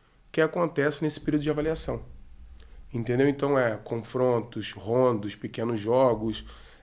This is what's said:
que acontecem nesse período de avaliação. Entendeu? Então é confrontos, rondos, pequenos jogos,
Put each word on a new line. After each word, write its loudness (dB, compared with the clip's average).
que 0
acontecem 0
nesse -2
período 0
de 0
avaliação. -2
Entendeu? 2
Então 2
é 2
confrontos, -2
rondos, 2
pequenos -4
jogos, 2